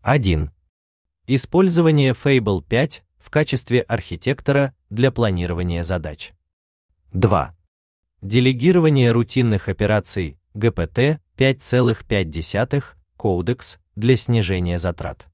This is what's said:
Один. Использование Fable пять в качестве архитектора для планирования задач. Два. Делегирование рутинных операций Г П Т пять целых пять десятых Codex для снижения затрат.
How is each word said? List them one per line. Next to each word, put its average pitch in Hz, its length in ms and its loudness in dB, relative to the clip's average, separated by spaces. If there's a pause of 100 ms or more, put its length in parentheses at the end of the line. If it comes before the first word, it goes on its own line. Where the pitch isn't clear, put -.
Один. 98 500 0 (760)
Использование 160 840 2
Fable 107 540 0
пять 127 380 -2 (140)
в - 100 -20
качестве 123 540 -2
архитектора 139 920 -2 (140)
для 120 240 0
планирования 87 720 -2
задач. 80 500 -8 (800)
Два. 92 420 0 (680)
Делегирование 131 920 2
рутинных 117 560 0
операций 98 720 -2 (140)
Г 110 180 0
П 82 160 -4
Т 143 320 -2 (160)
пять 135 260 0
целых 120 420 0
пять 95 260 -2
десятых 104 680 -4 (200)
Codex 92 640 -4 (160)
для 120 220 2
снижения 92 640 -2
затрат. 87 560 -8